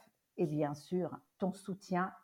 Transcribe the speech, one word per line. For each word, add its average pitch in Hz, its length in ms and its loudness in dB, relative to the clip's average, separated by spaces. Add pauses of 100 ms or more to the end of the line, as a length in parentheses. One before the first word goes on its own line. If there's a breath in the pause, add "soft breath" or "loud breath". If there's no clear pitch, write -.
(360)
et 175 100 4
bien 147 280 2
sûr 156 440 -2 (220)
ton 185 140 2
soutien 185 600 -2 (100)